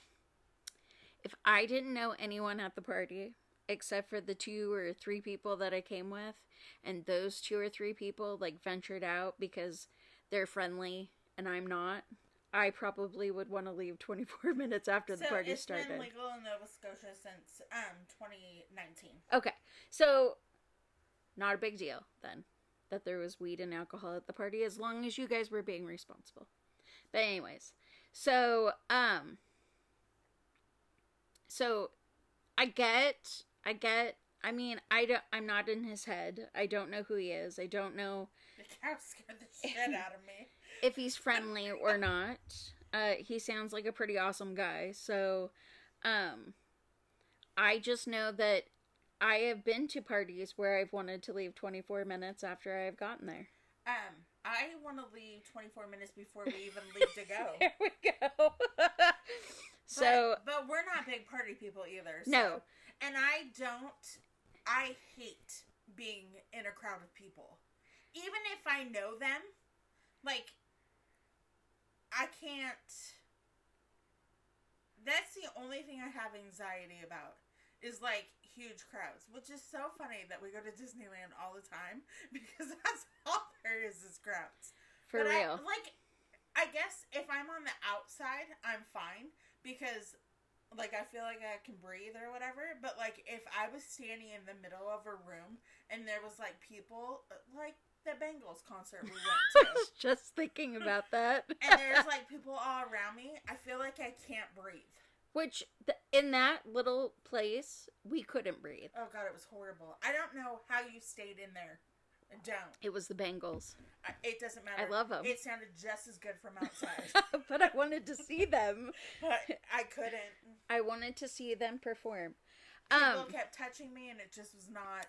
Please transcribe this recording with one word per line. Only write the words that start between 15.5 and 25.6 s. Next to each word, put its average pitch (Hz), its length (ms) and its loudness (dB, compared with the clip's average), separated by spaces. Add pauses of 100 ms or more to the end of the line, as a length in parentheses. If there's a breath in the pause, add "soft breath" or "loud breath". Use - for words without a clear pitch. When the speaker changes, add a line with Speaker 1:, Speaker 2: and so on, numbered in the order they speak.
Speaker 2:
it's - 140 -4
been 175 200 -2
Speaker 1:
started. 269 160 -6
Speaker 2:
legal 240 340 -8
in 233 80 -12
Nova 208 240 -8
Scotia 202 460 -14
since, 185 480 -20 (100)
um, 214 240 -8 (220)
twenty 185 480 -16 (100)
nineteen. - 400 -16 (160)
Speaker 1:
Okay. - 220 6 (360 loud breath)
So, 269 460 8 (1000)
not 202 180 4
a - 20 2
big 214 200 -2
deal, 143 260 -6 (180)
then, - 220 -12 (460)
that 196 160 -4
there 180 140 -2
was 175 200 -6
weed 175 220 -4
and 175 120 -4
alcohol 175 440 -6
at 170 100 -8
the - 60 -8
party, 208 320 -2
as 214 120 -4
long 233 280 -4
as 233 120 -4
you 262 120 -4
guys 226 200 0
were 214 140 -2